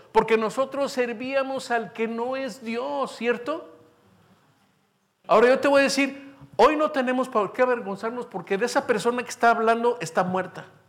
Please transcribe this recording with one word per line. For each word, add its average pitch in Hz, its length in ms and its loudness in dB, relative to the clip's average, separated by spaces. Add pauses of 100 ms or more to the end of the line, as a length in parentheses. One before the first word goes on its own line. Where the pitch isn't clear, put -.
(120)
porque 220 260 4
nosotros 262 540 -2
servíamos 254 800 -4
al 226 200 -2
que 226 160 -4
no 233 280 -6
es 262 280 -8
Dios, 254 520 -6
¿cierto? 240 580 -4 (1500)
Ahora 220 200 6
yo 262 120 4
te 285 80 0
voy 277 120 6
a 277 60 6
decir, - 500 -2 (200)
hoy 285 200 6
no 302 160 0
tenemos 254 360 -2
por 208 260 -2
qué 254 100 2
avergonzarnos, 233 640 -2
porque 190 320 -4
de 240 80 0
esa 269 180 0
persona 233 380 0
que - 60 -12
está - 200 2
hablando 233 520 2
está 175 220 -2
muerta. 180 420 -6 (240)